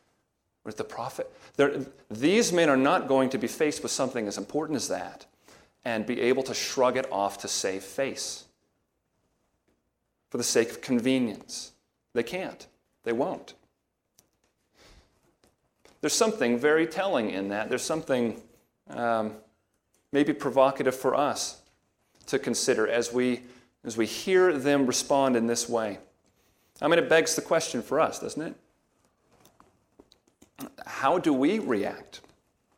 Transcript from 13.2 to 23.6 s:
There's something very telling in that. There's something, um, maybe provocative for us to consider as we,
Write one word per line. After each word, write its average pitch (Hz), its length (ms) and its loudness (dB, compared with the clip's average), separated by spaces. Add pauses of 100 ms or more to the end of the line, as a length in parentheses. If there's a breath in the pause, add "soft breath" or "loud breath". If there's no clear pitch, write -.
There's 151 120 0
something 143 440 2
very 151 280 4
telling 160 440 -2
in 95 200 -6
that. 104 200 -4
There's 117 140 -2
something, 131 580 -2 (480)
um, 113 460 -2 (760)
maybe 143 220 2
provocative 135 600 2
for 131 200 0
us - 460 -2 (640)
to 139 120 -4
consider 110 520 0
as 117 240 0
we, 123 300 0 (420 loud breath)